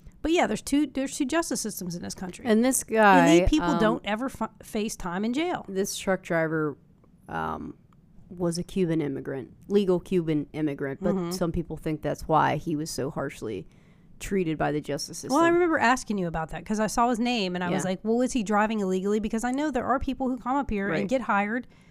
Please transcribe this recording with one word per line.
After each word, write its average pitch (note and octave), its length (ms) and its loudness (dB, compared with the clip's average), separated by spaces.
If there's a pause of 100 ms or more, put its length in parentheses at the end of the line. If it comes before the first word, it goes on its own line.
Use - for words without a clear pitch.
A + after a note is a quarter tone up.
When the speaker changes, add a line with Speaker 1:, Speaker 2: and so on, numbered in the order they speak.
(220)
Speaker 1:
But D4+ 100 0
yeah, E4 160 4
there's G#3 140 -2
two, C#4+ 260 2
there's C4+ 280 -6
two D4 100 -2
justice D#4 360 -2
systems F3+ 340 -8
in F3+ 60 -10
this G3 140 -10
country. - 320 -12
Speaker 2:
And A3+ 180 6
this C4 180 2
guy, G3 440 8
Speaker 1:
Elite E3+ 220 8
people F3 220 4
Speaker 2:
um, E3+ 80 2
Speaker 1:
don't A3 260 2
ever G#3+ 200 -2
f-, A3+ 240 -6 (140)
face G#3+ 320 -4
time F#3 280 -4
in A#3 100 0
jail. E4 360 -2
Speaker 2:
this F#3+ 280 -2
truck F#3 260 0
driver, D#3+ 540 0 (520)
um, D#2+ 460 -6 (540)
was F3 280 -2
a F3 60 -4
Cuban D#3+ 380 0
immigrant, C3+ 500 -6 (160)
legal F#3 320 4
Cuban D#3+ 540 0
immigrant, D3 500 -4
but F3+ 100 2
Speaker 1:
Mm-hmm. F3 180 -2
Speaker 2:
some F3 200 -2
people D#3+ 260 -6
think D#3 240 -4
that's D3 260 -6
why C#3+ 280 4
he D3 200 -4
was D#3 140 -6
so C3+ 220 -4
harshly C#3+ 560 -8 (520)
treated E3 380 -2
by D3 140 0
the D3+ 100 -2
justice D3 380 -6
system. - 160 -2
Speaker 1:
Well, E4 100 4
I E4+ 40 4
remember E4+ 280 2
asking A3+ 400 0
you F3+ 80 -2
about D#3+ 240 -6
that E3 160 -12
'cause G#3 140 -2
I G#3+ 80 0
saw A#3+ 220 2
his A#3 100 0
name A3+ 340 0
and F3+ 100 -4
I F3+ 60 -2
was F3 140 -2
Speaker 2:
Yeah. F#3 80 -2
Speaker 1:
like, F#3 100 -4
"Well, A3+ 200 0
is B3+ 100 0
he B3+ 100 0
driving G#3+ 380 0
illegally?" F#3+ 400 0
Because G#3+ 240 -4
I B3 80 -2
know D4 180 -2
there A#3+ 160 -2
are B3 140 0
people C4 280 -4
who B3+ 100 -2
come B3 180 -4
up C#4+ 160 -2
here G3 160 -2
and E3 140 0
Speaker 2:
Right. G3 60 -2
Speaker 1:
get B3 140 0
hired G#3+ 460 0 (240)